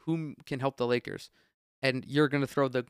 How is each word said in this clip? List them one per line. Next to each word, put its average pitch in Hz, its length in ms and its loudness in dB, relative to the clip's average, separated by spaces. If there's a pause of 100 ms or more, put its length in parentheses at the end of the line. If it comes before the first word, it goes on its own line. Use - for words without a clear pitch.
whom 160 440 -4
can 135 160 -6
help 135 160 0
the 123 100 0
Lakers, 120 440 -2 (520)
and 131 220 0
you're 143 240 4
gonna 139 200 0
throw 139 200 2
the 127 220 -2